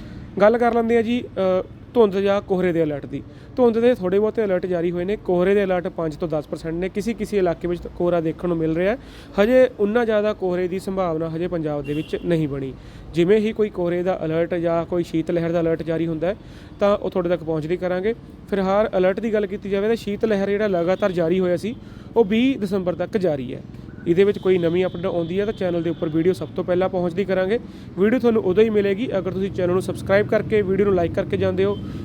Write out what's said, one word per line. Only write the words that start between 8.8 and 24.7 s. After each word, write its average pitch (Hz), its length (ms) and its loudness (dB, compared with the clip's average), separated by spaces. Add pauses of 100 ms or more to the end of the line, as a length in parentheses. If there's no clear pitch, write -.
ਹਜੇ 254 260 6 (120)
ਉਨਾ 214 240 2
ਜ਼ਿਆਦਾ 214 280 2
ਕੋਹਰੇ 185 360 -2
ਦੀ 180 100 -4
ਸੰਭਾਵਨਾ 180 500 -2
ਹਜੇ 165 200 -4
ਪੰਜਾਬ 151 360 -4
ਦੇ 147 100 -4
ਵਿੱਚ 156 300 -4
ਨਹੀਂ 160 240 2
ਬਣੀ। 135 240 -6 (400)
ਜਿਵੇਂ 175 260 4
ਹੀ 214 140 0
ਕੋਈ 214 160 0
ਕੋਹਰੇ 175 340 -2
ਦਾ 180 220 0
ਅਲਰਟ 165 300 0
ਜਾਂ 170 320 0
ਕੋਈ 175 160 -2
ਸ਼ੀਤ 165 280 -2
ਲਹਿਰ 170 220 0
ਦਾ 170 80 0
ਅਲਰਟ 165 220 0
ਜਾਰੀ 160 240 -2
ਹੁੰਦਾ 160 200 -2
ਹੈ 202 100 -2 (440)
ਤਾਂ 202 180 4
ਉਹ - 120 -4
ਤੁਹਾਡੇ 180 180 0
ਤੱਕ 170 160 0
ਪਹੁੰਚਦੀ 160 320 -2
ਕਰਾਂਗੇ। 185 380 -2 (360)
ਫਿਲਹਾਲ 202 480 2
ਅਲਰਟ 185 220 2
ਦੀ 220 120 -2
ਗੱਲ 208 140 0
ਕੀਤੀ 202 240 -8
ਜਾਵੇ 196 180 0
ਤਾਂ 233 80 2
ਸ਼ੀਤ 208 280 -4
ਲਹਿਰ 202 240 2
ਜਿਹੜਾ 202 180 0
ਲਗਾਤਾਰ 185 460 2
ਜਾਰੀ 175 280 2
ਹੋਇਆ 180 160 2
ਸੀ 208 180 -6 (420)
ਉਹ 233 80 6
ਵੀਹ 233 340 2
ਦਸੰਬਰ 190 360 -2
ਤੱਕ 175 240 -4
ਜਾਰੀ 143 360 -2
ਹੈ। 131 80 -12 (440)
ਇਹਦੇ 170 180 6
ਵਿੱਚ 202 140 2
ਕੋਈ 190 200 4
ਨਵੀਂ 170 280 2